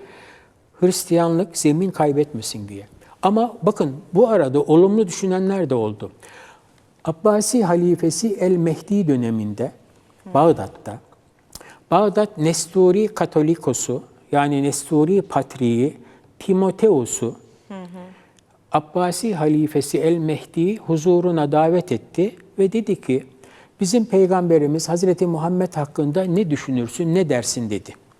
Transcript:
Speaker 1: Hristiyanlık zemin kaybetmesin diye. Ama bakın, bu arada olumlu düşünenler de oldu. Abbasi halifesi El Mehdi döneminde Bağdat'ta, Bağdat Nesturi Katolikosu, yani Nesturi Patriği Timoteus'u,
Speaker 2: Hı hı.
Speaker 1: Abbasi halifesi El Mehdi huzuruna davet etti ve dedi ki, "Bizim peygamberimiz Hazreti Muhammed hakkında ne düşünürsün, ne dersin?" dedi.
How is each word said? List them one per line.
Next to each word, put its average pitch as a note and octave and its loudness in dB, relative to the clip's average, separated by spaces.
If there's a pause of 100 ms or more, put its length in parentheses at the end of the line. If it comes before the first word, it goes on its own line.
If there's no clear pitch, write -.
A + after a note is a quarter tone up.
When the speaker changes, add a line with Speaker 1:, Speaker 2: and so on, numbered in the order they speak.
(800)
Speaker 1:
Hristiyanlık E3+ 0
zemin E3 2
kaybetmesin C#3 -2
diye. G2+ -16 (360)
Ama A3 0
bakın, E3 -2 (180)
bu A3+ 4
arada D3 2
olumlu F#3+ 4
düşünenler F#3 -2
de C3 0
oldu. G#2+ -4 (920)
Abbasi G#3 2
halifesi F3 2
El F#3 2
Mehdi E3 0
döneminde A2+ -2 (640)
Bağdat'ta, C3+ 0 (920)
Bağdat G#3 0
Nesturi F#3 2
Katolikosu, D#3+ -2 (300)
yani C#3+ 0
Nesturi D#3 0
Patriği B2+ -2 (420)
Timoteus'u, F#3 0 (340)
Speaker 2:
Hı G3+ -16
hı. F3+ -16 (720)
Speaker 1:
Abbasi F3+ -2
halifesi D3+ 0
El E3 2
Mehdi E3 -2
huzuruna E3 0
davet E3 2
etti E3+ -4 (220)
ve G3 2
dedi G#3+ -2
ki, C3 -2 (560)
"Bizim G#3+ 2
peygamberimiz E3+ 2
Hazreti F3 0
Muhammed F3 -2
hakkında D3+ -2
ne F3 0
düşünürsün, C3+ -2
ne F3+ 2
dersin?" A#2+ -2
dedi. G2 -8 (280)